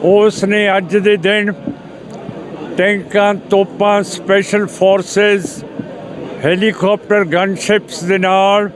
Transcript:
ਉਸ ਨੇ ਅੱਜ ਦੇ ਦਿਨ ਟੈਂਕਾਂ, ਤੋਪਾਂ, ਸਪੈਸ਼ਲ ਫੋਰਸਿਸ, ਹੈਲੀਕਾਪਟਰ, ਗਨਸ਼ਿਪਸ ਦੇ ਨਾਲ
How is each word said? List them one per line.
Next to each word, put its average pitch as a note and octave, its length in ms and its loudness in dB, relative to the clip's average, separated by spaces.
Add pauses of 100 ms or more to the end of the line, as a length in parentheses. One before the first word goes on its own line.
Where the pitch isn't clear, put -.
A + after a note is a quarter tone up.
ਉਸ G#3 400 4
ਨੇ G3+ 240 2
ਅੱਜ F#3+ 300 0
ਦੇ G#3 200 4
ਦਿਨ G3+ 340 0 (1300)
ਟੈਂਕਾਂ, G3+ 560 2 (160)
ਤੋਪਾਂ, G3+ 540 2
ਸਪੈਸ਼ਲ G3 640 0
ਫੋਰਸਿਸ, G3 760 2 (1000)
ਹੈਲੀਕਾਪਟਰ, G3+ 840 0
ਗਨਸ਼ਿਪਸ F#3+ 760 -2
ਦੇ F#3 140 0
ਨਾਲ G3 580 2